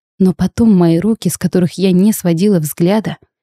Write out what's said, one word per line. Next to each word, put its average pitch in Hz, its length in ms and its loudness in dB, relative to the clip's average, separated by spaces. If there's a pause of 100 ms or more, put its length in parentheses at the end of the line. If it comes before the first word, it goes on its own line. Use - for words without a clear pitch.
(200)
Но 185 140 2
потом 214 420 0
мои 170 240 2
руки, 202 300 -2
с - 80 -4
которых 180 400 -2
я 185 160 0
не 190 180 2
сводила 180 480 0
взгляда, 175 580 -2 (260)